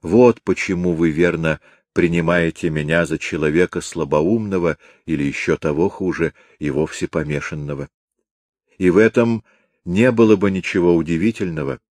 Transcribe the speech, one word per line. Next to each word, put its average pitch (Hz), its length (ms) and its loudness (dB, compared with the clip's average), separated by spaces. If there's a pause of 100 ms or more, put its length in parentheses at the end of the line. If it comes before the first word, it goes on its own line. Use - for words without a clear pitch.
Вот 117 400 4
почему 90 520 -2
вы, 82 180 0
верно, 80 500 0 (320)
принимаете 85 760 0
меня 78 360 0
за 78 120 -6
человека 78 640 -2
слабоумного 85 960 -2 (280)
или 76 180 -2
еще 71 340 -2
того 80 320 -2
хуже, 82 440 -4 (260)
и 73 100 -4
вовсе 78 380 -4
помешанного. 73 800 -6 (880)
И 92 120 2
в 87 80 4
этом 113 460 4 (420)
не 104 260 2
было 110 240 6
бы 95 160 0
ничего 87 440 2
удивительного 82 840 -2 (120)